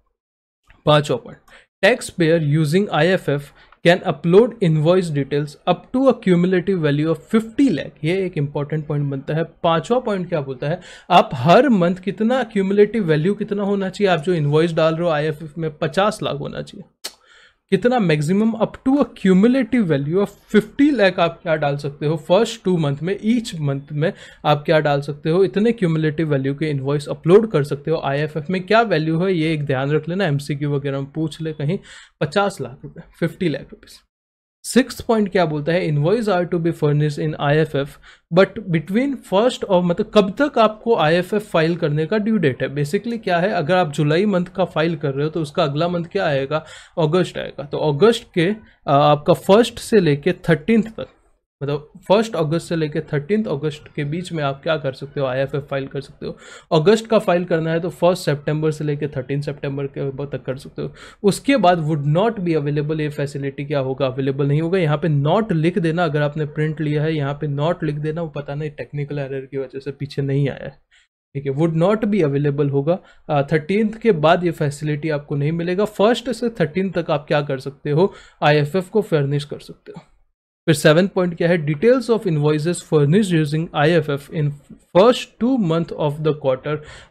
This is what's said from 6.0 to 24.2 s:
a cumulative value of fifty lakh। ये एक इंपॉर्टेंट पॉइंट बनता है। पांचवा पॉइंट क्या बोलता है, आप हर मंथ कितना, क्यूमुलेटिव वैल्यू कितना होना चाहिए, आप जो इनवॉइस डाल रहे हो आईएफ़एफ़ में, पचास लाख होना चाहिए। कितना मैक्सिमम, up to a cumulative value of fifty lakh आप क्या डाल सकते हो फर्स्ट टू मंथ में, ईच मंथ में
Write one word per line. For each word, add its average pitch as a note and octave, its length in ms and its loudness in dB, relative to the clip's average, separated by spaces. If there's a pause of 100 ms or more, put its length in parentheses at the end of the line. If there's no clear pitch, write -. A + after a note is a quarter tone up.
a B3+ 160 6
cumulative F3+ 600 2
value D3+ 300 0
of D#3+ 220 -4
fifty A3+ 380 2
lakh। - 340 -6
ये E3 120 0 (100)
एक F3 120 -6
इंपॉर्टेंट D3 480 -4
पॉइंट D3 240 -2
बनता C#3 240 -6
है। E3 100 -2 (180)
पांचवा E3 380 0
पॉइंट G3+ 280 -4
क्या E3+ 140 -2
बोलता C3+ 260 -8
है, F3 120 -4 (300)
आप G3 260 6
हर F3 340 6
मंथ F#3 340 2
कितना, A#3 380 0 (100)
क्यूमुलेटिव G#3 540 2
वैल्यू D#3 280 2
कितना G3+ 300 -4
होना G3 240 -2
चाहिए, F#3+ 240 0
आप E3+ 80 2
जो F3+ 140 0
इनवॉइस D#3 400 2
डाल D#3+ 200 2
रहे E3 100 -4
हो F3 60 2
आईएफ़एफ़ D3+ 500 -4
में, D#3+ 180 -4
पचास F#3+ 440 -2
लाख C#3+ 180 -4
होना - 220 -10
चाहिए। F#3 220 -18 (880)
कितना A#3+ 260 2
मैक्सिमम, F#3 540 2 (100)
up - 160 -2
to C4+ 160 0
a C#4+ 100 2 (100)
cumulative A3+ 720 4
value D3+ 380 0
of G3 100 -6 (160)
fifty G#3+ 420 4
lakh G3 280 2
आप E3+ 220 0
क्या D#3+ 140 0
डाल C#3+ 200 0
सकते C#3+ 300 -8
हो D#3 100 0 (120)
फर्स्ट A3 360 2
टू F#3 140 2
मंथ C#3+ 240 -2
में, F3+ 220 -4
ईच A3+ 360 0
मंथ C#3 320 -4
में D3+ 200 0 (320)